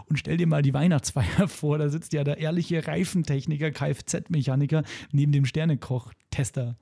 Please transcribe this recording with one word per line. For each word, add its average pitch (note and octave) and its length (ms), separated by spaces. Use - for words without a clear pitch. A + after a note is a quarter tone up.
Und D3 120
stell - 180
dir F3 100
mal D3+ 140
die C#3 120
Weihnachtsfeier C#3+ 500
<laughs> F3 240
vor, D3+ 320
da D3 100
sitzt D#3+ 240
ja D3 100
der C#3+ 140
ehrliche D#3+ 480
Reifentechniker, D#3 840
Kfz-Mechaniker C#3+ 1120
neben C#3+ 200
dem C#3 140
Sternekoch-Tester. B2+ 1400